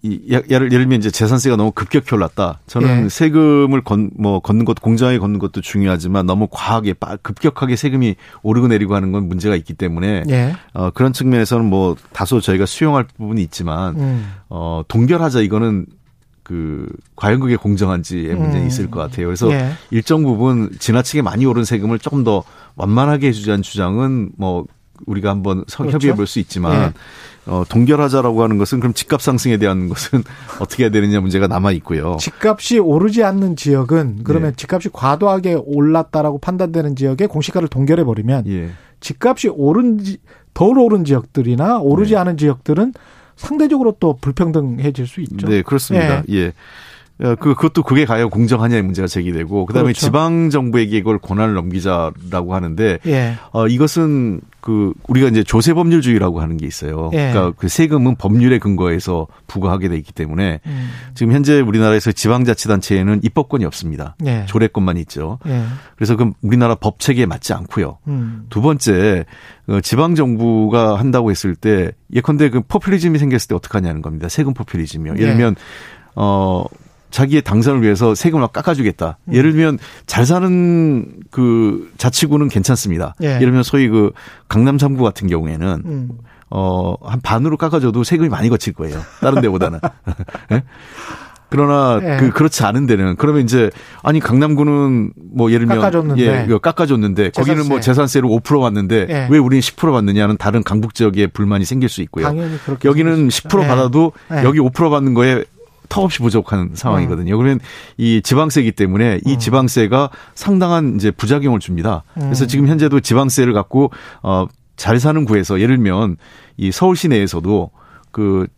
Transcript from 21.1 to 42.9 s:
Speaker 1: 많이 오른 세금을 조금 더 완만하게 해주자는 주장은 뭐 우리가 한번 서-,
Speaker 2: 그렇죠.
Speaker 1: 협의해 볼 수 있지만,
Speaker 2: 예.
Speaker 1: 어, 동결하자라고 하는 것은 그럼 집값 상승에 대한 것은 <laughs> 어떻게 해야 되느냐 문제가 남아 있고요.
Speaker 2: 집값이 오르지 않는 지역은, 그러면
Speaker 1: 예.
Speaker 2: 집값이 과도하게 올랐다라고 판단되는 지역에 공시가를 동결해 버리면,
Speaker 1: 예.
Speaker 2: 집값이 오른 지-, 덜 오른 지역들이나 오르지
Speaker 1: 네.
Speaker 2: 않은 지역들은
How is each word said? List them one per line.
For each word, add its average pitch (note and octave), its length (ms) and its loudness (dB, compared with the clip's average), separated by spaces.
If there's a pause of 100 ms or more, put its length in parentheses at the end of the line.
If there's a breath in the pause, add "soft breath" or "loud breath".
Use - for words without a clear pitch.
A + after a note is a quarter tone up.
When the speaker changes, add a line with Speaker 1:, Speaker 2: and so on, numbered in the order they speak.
Speaker 1:
많이 G#2+ 220 0
오른 A#2+ 200 2
세금을 A2 340 -2
조금 C#3 240 -4
더 G#2 220 0 (320 loud breath)
완만하게 C3+ 520 0
해주자는 G#2 340 -2
주장은 G#2+ 720 -4
뭐 F2+ 280 -4 (420)
우리가 G2+ 240 -4
한번 F#2+ 360 -4
서-, - 120 -18
Speaker 2:
그렇죠. C#3+ 180 -2
Speaker 1:
협의해 C#3 180 2
볼 G#2 140 -2
수 - 100 -6
있지만, F2 540 -2
Speaker 2:
예. - 0 - (600 loud breath)
Speaker 1:
어, F2+ 160 -2
동결하자라고 B2+ 720 2
하는 A2 160 2
것은 G2+ 220 0
그럼 A#2+ 140 0
집값 - 280 -4
상승에 B2+ 340 0
대한 F#2+ 320 0
것은 A#2 340 -4 (200 loud breath)
<laughs> - 180 -18
어떻게 G#2 240 -2
해야 A2+ 60 2
되느냐 G#2 300 2
문제가 F#2+ 280 0
남아 F#2+ 240 0
있고요. E2 480 -4
Speaker 2:
집값이 - 580 -2
오르지 G3+ 460 2
않는 F#3+ 320 -2
지역은, C#3 680 0
그러면 D#3 260 0
Speaker 1:
예. C3 60 -6
Speaker 2:
집값이 - 360 -6
과도하게 F3+ 720 0
올랐다라고 D3+ 760 0
판단되는 E3 580 -4
지역에 C3+ 300 -2
공시가를 E3 420 -4
동결해 C#3+ 360 2
버리면, A#2 440 -2
Speaker 1:
예. F2 220 -4 (300 soft breath)
Speaker 2:
집값이 - 480 -2
오른 G3+ 540 0
지-, G3 160 -8 (360 soft breath)
덜 A3+ 240 4
오른 G#3+ 260 4
지역들이나 C#3 760 0
오르지 E3 340 2
Speaker 1:
네. G#3 60 2
Speaker 2:
않은 F3+ 160 -2
지역들은 D3+ 580 0 (420 loud breath)